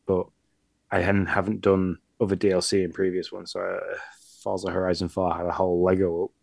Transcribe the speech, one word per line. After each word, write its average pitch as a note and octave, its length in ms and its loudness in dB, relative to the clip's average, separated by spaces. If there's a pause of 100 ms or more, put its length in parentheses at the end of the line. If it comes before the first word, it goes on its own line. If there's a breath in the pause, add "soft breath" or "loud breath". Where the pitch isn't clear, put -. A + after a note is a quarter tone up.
but F#2 220 0 (640)
I F#2+ 120 2
hadn't, G2 240 2
haven't G2 360 -2
done F#2 360 2 (240)
other G2 160 2
D G2 140 2
L F2+ 100 2
C G2 220 0
in E2+ 100 -4
previous F#2 380 -2
ones. F2+ 200 -14
So, F#2+ 80 -8
uh, F#2 380 -6 (440 loud breath)
Forza G2 300 -4
Horizon F#2 380 0
four F2 260 0
had F2 120 -4
a E2+ 40 -2
whole F2+ 320 2
Lego, F#2 480 2 (120)